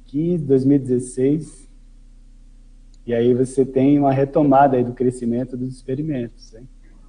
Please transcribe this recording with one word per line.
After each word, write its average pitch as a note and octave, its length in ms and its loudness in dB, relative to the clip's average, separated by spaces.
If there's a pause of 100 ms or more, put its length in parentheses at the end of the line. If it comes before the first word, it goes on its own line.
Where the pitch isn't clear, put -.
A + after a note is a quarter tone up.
quinze, E3 400 -4
dois C3 200 2
mil C#3+ 120 4
e - 20 4
dezesseis. B2+ 920 -4 (1400)
E A#2 80 -6
aí A#2+ 220 2
você B2+ 300 0
tem C3+ 340 2
uma C#3 140 2
retomada C3+ 640 4
aí B2 80 2
do A#2+ 80 -8
crescimento B2 640 -4
dos B2+ 180 -8
experimentos, C3+ 800 -10
hein? B2+ 140 -20 (400)